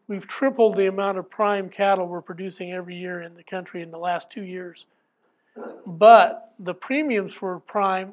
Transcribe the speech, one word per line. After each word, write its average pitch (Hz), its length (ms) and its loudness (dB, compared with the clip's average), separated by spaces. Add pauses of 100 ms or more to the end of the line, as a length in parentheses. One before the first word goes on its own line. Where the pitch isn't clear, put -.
we've 196 220 -8
tripled 233 480 2
the 196 100 4
amount 190 320 -2
of 180 100 -10
prime 202 400 -2
cattle 196 380 2
we're 175 140 -8
producing 180 520 -12
every 180 220 -10
year 180 280 -10
in 170 120 -16
the 175 80 -20
country 180 400 -10
in 165 80 -14
the 165 80 -14
last 175 320 -4
two 202 140 -12
years. 180 420 -14 (1000)
But 196 760 6
the 180 140 -8
premiums 254 580 -4
for 185 280 -8
prime 196 520 -4